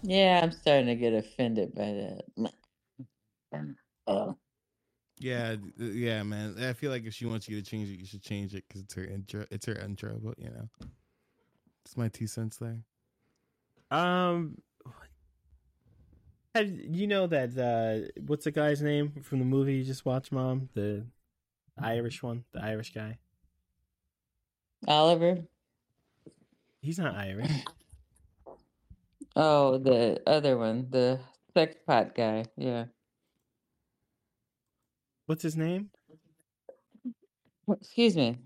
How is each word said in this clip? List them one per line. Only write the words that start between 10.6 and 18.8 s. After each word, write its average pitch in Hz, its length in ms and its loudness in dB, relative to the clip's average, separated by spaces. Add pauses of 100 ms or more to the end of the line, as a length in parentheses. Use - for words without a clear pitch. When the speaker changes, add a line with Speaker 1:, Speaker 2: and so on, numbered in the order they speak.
Speaker 2:
it's - 120 -16
my 117 120 -2
two 110 200 -6
cents 110 300 -8
there. 117 260 -10 (1040)
Speaker 3:
Um, 175 720 0 (1900)
have, 214 160 2
you 175 380 -4
know 196 180 2
that, 131 320 0
uh, 113 500 0 (180)
what's 147 180 -2
the 151 80 0
guy's 147 300 2